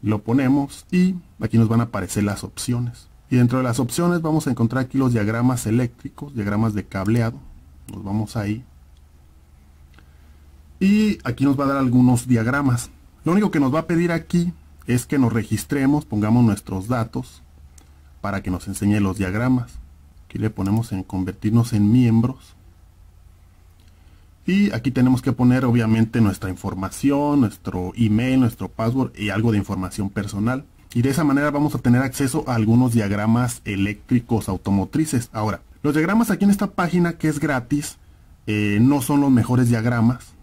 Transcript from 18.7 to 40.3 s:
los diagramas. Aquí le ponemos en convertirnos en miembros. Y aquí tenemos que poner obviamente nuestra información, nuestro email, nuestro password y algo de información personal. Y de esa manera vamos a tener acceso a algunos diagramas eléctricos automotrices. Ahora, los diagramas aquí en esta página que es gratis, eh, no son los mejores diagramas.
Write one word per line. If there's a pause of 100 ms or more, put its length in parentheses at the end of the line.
los
diagramas. (460)
Aquí
le
ponemos
en
convertirnos
en
miembros. (1900)
Y
aquí
tenemos
que
poner
obviamente
nuestra
información,
nuestro
email,
nuestro
password
y
algo
de
información
personal. (280)
Y
de
esa
manera
vamos
a
tener
acceso
a
algunos
diagramas
eléctricos
automotrices.
Ahora, (200)
los
diagramas
aquí
en
esta
página
que
es
gratis, (500)
eh,
no
son
los
mejores
diagramas. (100)